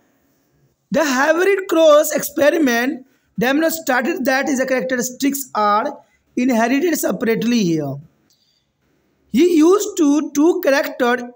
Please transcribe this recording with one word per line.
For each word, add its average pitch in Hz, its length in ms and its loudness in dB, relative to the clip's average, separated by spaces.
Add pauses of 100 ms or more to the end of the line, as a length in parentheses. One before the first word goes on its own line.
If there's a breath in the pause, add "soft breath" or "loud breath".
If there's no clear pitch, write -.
(880)
the 285 160 0
hybrid 320 640 0
cross 311 420 4
experiment 277 920 0 (320 soft breath)
demonstrated 269 880 -2
that 269 240 -2
is 254 100 -2
a 262 60 0
characteristics 254 880 -4
are 214 460 0 (360 soft breath)
inherited 262 640 0
separately 226 680 -2
here. 151 320 -2 (1400)
He 339 260 2
used 381 400 2
two, 294 360 0
two 339 280 2
character 269 760 -2